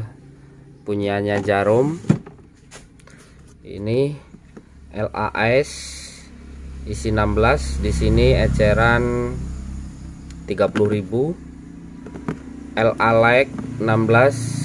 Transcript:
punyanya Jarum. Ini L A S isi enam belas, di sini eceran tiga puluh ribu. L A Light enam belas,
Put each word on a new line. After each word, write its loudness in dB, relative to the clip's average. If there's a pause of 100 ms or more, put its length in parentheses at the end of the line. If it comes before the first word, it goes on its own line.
(840)
punyanya -2
Jarum. 2 (1700)
Ini -2 (840)
L -4
A -2 (240)
S 2 (1120)
isi -4
enam 2
belas, 2
di 0
sini 4
eceran 2 (1120)
tiga 2
puluh 0
ribu. -2 (1400)
L 4
A 4
Light 6 (320)
enam 2
belas, 6 (300)